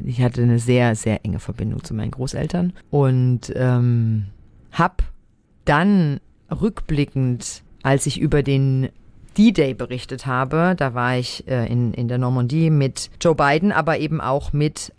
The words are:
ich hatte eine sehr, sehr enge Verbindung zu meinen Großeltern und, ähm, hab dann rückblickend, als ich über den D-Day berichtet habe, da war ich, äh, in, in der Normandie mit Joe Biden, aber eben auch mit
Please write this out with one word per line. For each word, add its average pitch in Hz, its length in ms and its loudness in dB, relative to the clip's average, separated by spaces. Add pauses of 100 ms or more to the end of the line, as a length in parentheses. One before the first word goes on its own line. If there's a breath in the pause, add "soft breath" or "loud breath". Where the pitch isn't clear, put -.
ich 127 180 -4
hatte 123 220 2
eine 120 160 4
sehr, 120 360 2
sehr - 300 -4
enge 101 140 -4
Verbindung - 440 -6
zu - 100 -10
meinen 110 180 -6
Großeltern 156 600 -4 (180 loud breath)
und, 127 640 2
ähm, 120 720 0 (440)
hab - 320 0 (640)
dann 165 560 2 (280)
rückblickend, 143 1120 -2 (200)
als 135 220 2
ich 139 140 -2
über 151 240 2
den 135 460 0 (480)
D-Day 185 360 4
berichtet 123 520 -10
habe, 135 520 0
da 135 160 -2
war 123 240 -2
ich, - 300 -6
äh, 123 240 0
in, 120 220 0
in 120 160 -4
der 123 80 -2
Normandie 127 520 0
mit 143 400 0 (120)
Joe 170 140 4
Biden, 156 360 2
aber 156 280 0
eben 156 200 -2
auch 135 320 -4
mit 147 480 -2